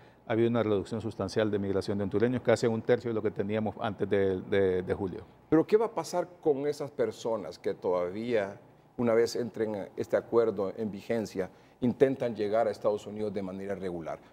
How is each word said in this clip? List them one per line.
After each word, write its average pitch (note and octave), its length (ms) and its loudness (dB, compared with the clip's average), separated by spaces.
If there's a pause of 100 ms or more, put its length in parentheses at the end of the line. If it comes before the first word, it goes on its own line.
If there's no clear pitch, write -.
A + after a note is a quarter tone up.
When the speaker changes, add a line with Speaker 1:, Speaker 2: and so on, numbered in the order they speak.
(260)
Speaker 1:
ha A#2 60 0
habido A#2 160 4
una A#2 120 2
reducción G#2 400 0
sustancial G#2 480 0
de G#2 80 0
migración G2 400 -2
de G2+ 60 -2
hondureños, A#2 380 0
casi A#2 260 4
un A2+ 140 0
tercio B2 280 2
de A2+ 60 -2
lo G#2 60 -2
que G#2 100 0
teníamos G#2+ 480 -2
antes G#2+ 300 -2
de, F#2+ 320 2
de, F#2+ 420 2
de F#2 100 -2
julio. F#2 280 -6 (280)
Speaker 2:
Pero, D#3 160 4
¿qué G#3+ 120 4
va A3+ 100 2
a A3 40 -8
pasar E3+ 360 -4 (140)
con C#3+ 260 2
esas C#3+ 240 -4
personas A2 640 -4
que G2+ 160 -4
todavía, G2+ 840 -2 (380)
una A#2 160 2
vez A#2 220 4
entren A2 400 -4
a F#2+ 120 -6 (100)
este A2 200 0
acuerdo G#2 600 2
en A2 140 -4
vigencia, F#2+ 580 -4 (320)
intentan B2+ 540 2
llegar G#2+ 320 0
a G#2 40 0
Estados G#2 360 -2
Unidos G#2+ 260 -6
de G2+ 80 -4
manera F#2+ 320 -6
irregular? E2+ 460 -6 (140)